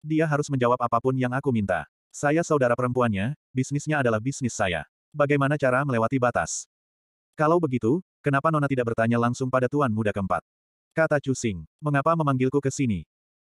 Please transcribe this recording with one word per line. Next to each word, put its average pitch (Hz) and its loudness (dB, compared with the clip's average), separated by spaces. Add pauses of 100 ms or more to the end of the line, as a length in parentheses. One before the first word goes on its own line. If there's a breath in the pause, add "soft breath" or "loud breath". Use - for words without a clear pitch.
Dia 156 0
harus 147 -2
menjawab 123 2
apapun 120 0
yang 127 -2
aku 135 -2
minta. 92 -2 (240)
Saya 151 0
saudara 131 2
perempuannya, 123 0 (220)
bisnisnya 143 -2
adalah 113 2
bisnis 123 -4
saya. 87 -4 (240)
Bagaimana 143 0
cara 131 2
melewati 117 0
batas?" 95 -2 (680)
"Kalau 156 4
begitu, 135 0 (180)
kenapa 147 0
Nona 147 2
tidak 123 0
bertanya 117 2
langsung 120 0
pada 127 2
Tuan 143 0
Muda 107 -2
Keempat?" 92 -2 (480)
kata 156 2
Chu 135 -4
Xing. 101 -4 (160)
"Mengapa 147 0
memanggilku 139 2
ke 135 -2
sini?" 113 -2 (400)